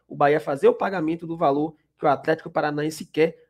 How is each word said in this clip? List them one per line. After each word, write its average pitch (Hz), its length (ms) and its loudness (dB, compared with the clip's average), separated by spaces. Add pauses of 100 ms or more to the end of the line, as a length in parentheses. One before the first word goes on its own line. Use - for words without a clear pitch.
o - 80 -16
Bahia 147 240 2
fazer 156 300 0
o 233 60 6
pagamento 170 520 -4
do 165 100 -8
valor 151 380 0 (240)
que - 60 -4
o 160 40 2
Atlético 147 400 0
Paranaense 151 560 -4
quer - 460 -2